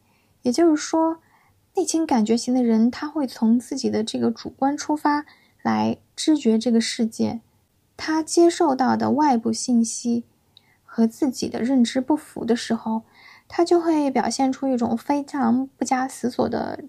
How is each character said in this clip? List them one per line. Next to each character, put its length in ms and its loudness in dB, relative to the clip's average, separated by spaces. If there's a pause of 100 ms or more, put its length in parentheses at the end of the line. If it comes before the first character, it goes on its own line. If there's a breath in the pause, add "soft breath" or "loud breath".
(420)
也 100 0
就 160 4
是 80 4
说， 440 -2 (560 soft breath)
内 100 0
倾 180 0
感 180 2
觉 140 2
型 160 -2
的 100 2
人， 280 4
他 180 -6
会 180 -4
从 320 2
自 160 -8
己 140 -4
的 160 -2
这 140 -6
个 120 0
主 200 -8
观 260 -2
出 180 -4
发 300 -2 (380 soft breath)
来 340 -2 (180)
知 220 2
觉 220 2
这 120 -2
个 80 4
世 280 -2
界， 340 -4 (560)
他 260 -2
接 280 4
受 240 2
到 200 2
的 180 2
外 260 4
部 120 -4
信 320 2
息 420 -4 (680 soft breath)
和 160 2
自 240 -2
己 180 -6
的 140 -6
认 220 4
知 160 -2
不 160 0
符 280 -8
的 120 0
时 180 -4
候， 280 -4 (440 soft breath)
他 180 0
就 160 2
会 300 0
表 180 0
现 220 0
出 160 -4
一 100 0
种 200 -2
非 260 -2
常 540 0
不 80 -4
加 240 -2
思 200 -6
索 200 -2
的 400 -6